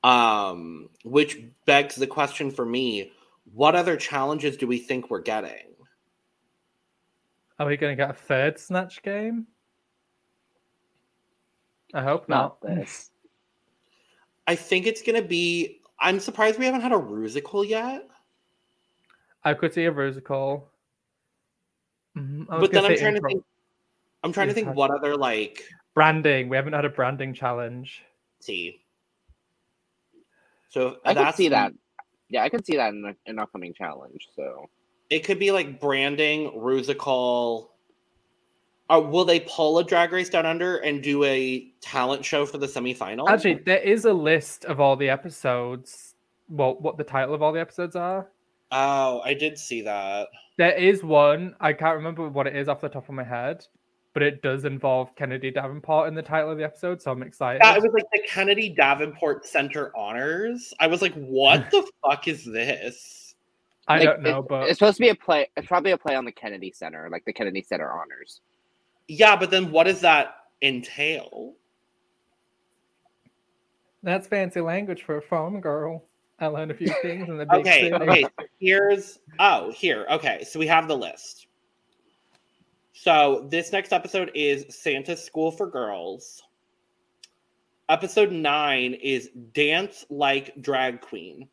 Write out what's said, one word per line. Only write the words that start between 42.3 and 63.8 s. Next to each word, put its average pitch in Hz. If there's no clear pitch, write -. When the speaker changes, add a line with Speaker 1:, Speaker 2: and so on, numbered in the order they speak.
Speaker 1:
for 143
the 139
semifinal? 127
Speaker 2:
Actually, 202
there 185
is 208
a 220
list 156
of 143
all 139
the 135
episodes. 127
Well, 143
what 151
the 151
title 135
of 151
all 151
the 160
episodes 165
are. 185
Speaker 1:
Oh, 135
I 135
did 151
see 117
that. 101
Speaker 2:
There 226
is 190
one. 156
I 156
can't 160
remember 160
what 139
it 139
is 139
off 143
the 151
top 131
of 143
my 131
head, 123
but 143
it 143
does 135
involve 131
Kennedy 131
Davenport 147
in 156
the 160
title 156
of 156
the 156
episode, 175
so 139
I'm 127
excited. 127
Speaker 1:
Yeah, 220
it 208
was, 226
like, 214
the 208
Kennedy 202
Davenport 147
Center 143
Honors. 156
I 160
was 170
like, 185
"What 135
Speaker 2:
<laughs> -
Speaker 1:
the 403
fuck 143
is 151
this?" 117